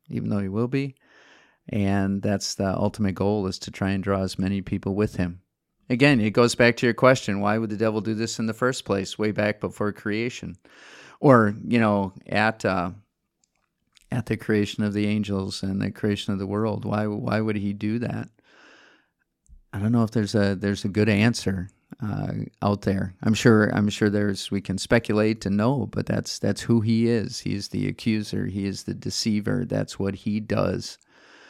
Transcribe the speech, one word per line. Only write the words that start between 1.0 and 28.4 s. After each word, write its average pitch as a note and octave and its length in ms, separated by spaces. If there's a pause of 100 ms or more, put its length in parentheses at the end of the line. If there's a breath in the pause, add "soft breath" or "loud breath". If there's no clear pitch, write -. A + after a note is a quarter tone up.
And G2 540
that's G2+ 320
the F#2+ 220
ultimate G2+ 380
goal, G2+ 320
is F#2 140
to - 100
try F#2+ 200
and G2 120
draw F#2+ 200
as F#2+ 160
many F#2+ 240
people G2 320
with G#2 220
him. F2+ 240 (500)
Again, B2+ 300
it G#2+ 100
goes A#2+ 240
back A#2+ 240
to B2+ 80
your A2+ 80
question, B2+ 460
why G#2 180
would A2+ 120
the G#2+ 60
devil A2 240
do A2 140
this A2+ 240
in A2+ 80
the A2 80
first B2+ 300
place, G2 340
way G#2+ 140
back G#2 280
before G2+ 320
creation? G#2+ 640 (640 loud breath)
Or, A2+ 340 (120)
you A#2+ 120
know, G2+ 360 (120)
at, A2 380
uh, F#2 260 (1200)
at A#2+ 160
the A2 100
creation G#2 460
of G#2 120
the G#2 120
angels G2+ 560
and G2 200
the G2+ 80
creation G#2 420
of F#2+ 60
the G2 80
world, G#2 380
why, G#2+ 220
why A2 340
would A2 160
he G2+ 160
do G#2 260
that? A#2 300 (1400 soft breath)
I G2+ 60
don't G#2+ 140
know A#2 120
if G#2+ 80
there's G#2+ 220
a, G2+ 200
there's G2+ 300
a G#2+ 40
good G#2+ 200
answer, G2+ 600 (340)
uh, G2+ 300 (300)
out G2+ 200
there. G2 400
I'm A2+ 120
sure, G#2+ 400
I'm G#2 140
sure G#2 200
there's, G#2 420
we G2+ 100
can F#2+ 180
speculate A2 640
to G2 80
know, A2 420
but - 140
that's, - 320
that's - 240
who A#2 180
he A2+ 280
is. A2+ 320
He G2+ 140
is G2+ 140
the G2+ 200
accuser. G#2 580